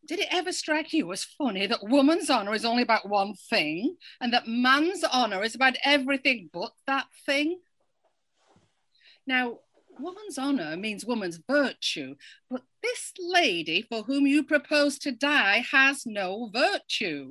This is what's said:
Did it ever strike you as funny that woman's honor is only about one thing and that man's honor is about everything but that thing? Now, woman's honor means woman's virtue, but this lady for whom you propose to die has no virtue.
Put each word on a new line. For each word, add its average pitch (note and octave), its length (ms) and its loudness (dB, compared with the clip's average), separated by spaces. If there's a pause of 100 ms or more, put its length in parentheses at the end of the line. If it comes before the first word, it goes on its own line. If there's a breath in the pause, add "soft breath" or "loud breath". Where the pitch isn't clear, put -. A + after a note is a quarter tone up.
Did E4 140 -6
it F#4+ 100 0
ever F4+ 220 -2
strike D#4 400 -2
you B3+ 200 0
as G3 120 -8
funny G3 420 -4
that G#3 160 -2
woman's C#4+ 480 4
honor G#3+ 240 2
is G#3 100 -2
only A#3+ 180 2
about A3+ 260 2
one G3+ 260 2
thing F#3+ 640 -2 (240 loud breath)
and A#3+ 120 -2
that A#3 140 2
man's C4 560 2
honor A3+ 400 0
is A3 120 -2
about B3+ 300 2
everything C4+ 680 2
but G3 200 -8 (140)
that C4 200 -2 (180)
thing? D4+ 340 0 (1700 soft breath)
Now, B3+ 320 2 (400)
woman's F#4 400 -10
honor B3 380 -2
means G3+ 280 -8
woman's G3 440 -6
virtue, G3 680 -2 (360 loud breath)
but B3+ 120 -8 (200)
this - 360 -6
lady A#3 640 0
for A3 200 -8
whom C#4 240 0
you C#4 180 4
propose D4 560 0
to D4 100 -6
die B3 640 2
has C4+ 340 4
no G#3 480 -6
virtue. G#3+ 760 -2